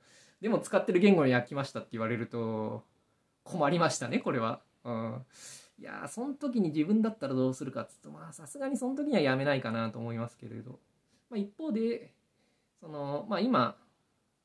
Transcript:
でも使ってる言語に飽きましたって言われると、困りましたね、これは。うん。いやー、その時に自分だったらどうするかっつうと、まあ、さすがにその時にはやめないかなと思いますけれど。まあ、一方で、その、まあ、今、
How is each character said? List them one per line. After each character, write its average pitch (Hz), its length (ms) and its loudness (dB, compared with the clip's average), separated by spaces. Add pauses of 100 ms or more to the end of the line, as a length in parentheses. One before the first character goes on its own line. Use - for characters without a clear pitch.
(420)
で 196 80 -4
も 262 100 2
使 - 180 0
っ - 80 4
て 220 80 2
る 175 80 6
言 202 140 10
語 151 120 6
に 127 80 6
飽 123 100 4
き - 100 -12
ま 139 100 -2
し - 80 -10
た 113 80 -4
っ - 20 -12
て - 100 -16
言 113 80 -6
わ 110 80 0
れ 120 80 0
る 113 100 -4
と、 110 580 -6 (600)
困 151 260 0
り 170 80 2
ま 160 120 4
し - 80 -6
た 120 100 -4
ね、 156 100 -2
こ 202 140 -2
れ 135 60 0
は。 113 220 -2 (240)
う 120 60 -8
ん。 117 340 -6 (540)
い - 40 -20
や - 220 -12
ー、 - 40 -10
そ 240 180 -8
の 285 80 -6
時 247 260 -2
に 175 80 4
自 151 160 2
分 214 160 4
だ 214 100 4
っ 220 80 -12
た 143 80 -6
ら 135 80 -2
ど 131 140 4
う 131 60 0
す 143 100 -8
る - 80 -6
か 117 100 -6
っ - 60 -10
つ - 80 -20
う - 60 -20
と、 147 80 -18
ま 160 180 -18
あ、 160 40 -18
さ 156 140 -18
す - 120 -14
が 269 100 -4
に 277 80 -2
そ 247 120 -4
の 269 60 -4
時 285 140 -2
に - 60 0
は 190 60 6
や 131 160 4
め 135 80 0
な 143 100 4
い 131 80 0
か 117 80 -4
な 113 200 -2
と 113 80 -12
思 117 140 -6
い 117 60 -6
ま 117 100 -6
す - 80 -18
け 120 120 -18
れ 110 80 -12
ど。 117 220 -14 (520)
ま 240 60 -8
あ、 - 20 -2
一 202 180 -6
方 311 160 -6
で、 226 400 -2 (680)
そ 170 80 -18
の、 147 400 -6
ま - 80 -2
あ、 170 40 0
今、 175 360 2 (680)